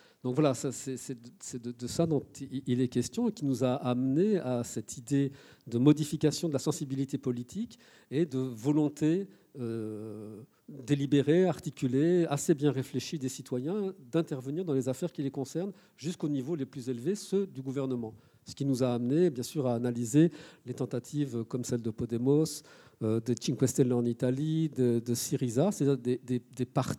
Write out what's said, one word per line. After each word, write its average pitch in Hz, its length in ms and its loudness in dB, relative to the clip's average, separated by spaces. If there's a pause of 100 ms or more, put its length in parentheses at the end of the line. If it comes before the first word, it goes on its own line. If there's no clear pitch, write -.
(240)
Donc 127 120 -2
voilà, 147 180 6
ça, 131 180 -4
c'est, 131 260 -8
c'est 123 220 -10
de, 117 100 -18 (100)
c'est - 200 -10
de, 120 120 -8
de 120 160 -10
ça 170 180 2
dont 156 160 2 (180)
i-, 135 280 -8
il 123 120 2
est 127 100 2
question 220 400 0
et - 20 0
qui 220 120 -8
nous 131 200 0
a 127 100 4
amené 135 640 2
à 123 260 -2
cette - 360 -8
idée 139 320 0 (340)
de 117 140 -2
modification 151 680 4
de 151 60 0
la 135 60 0
sensibilité 135 580 -2
politique 131 640 -6 (320)
et 156 160 0
de 131 100 -4
volonté, 147 920 0 (320)
euh, 110 840 -8 (260)
délibérée, 143 760 2
articulée, 160 840 2
assez 143 240 2
bien 147 160 4
réfléchie 131 480 -4
des 131 120 -4
citoyens 170 640 -4 (160)
d'intervenir 156 520 -2
dans 165 100 0
les 135 160 2
affaires 170 220 -4
qui 151 120 -6
les 139 80 -2
concernent 165 420 -4 (240)
jusqu'aux 165 320 -4
niveaux 143 260 -2
les 135 120 -4
plus 123 200 -10
élevés, 127 280 -2
ceux 196 320 -2
du 131 160 -12
gouvernement. 131 500 -4 (320)
Ce - 80 -16
qui - 100 -6
nous 135 200 2
a 123 100 4
amené, 135 380 2
bien 127 100 -6
sûr, 135 240 -4
à 123 80 2
analyser 120 580 4 (360)
les 120 80 -6
tentatives 123 680 -4
comme 127 180 -4
celle 120 180 -2
de 113 80 -4
Podemos, 127 720 0 (400)
euh, 113 200 2
de 120 200 -2
Cinque 131 260 2
Stelle 127 240 4
en 120 140 2
Italie, 139 640 0
de, 123 340 2
de 120 120 0
Syriza, 131 560 0
c'est-à-dire 143 260 2
des, 123 260 -2
des, 123 200 -2 (120)
des 123 120 -2
part-, - 320 0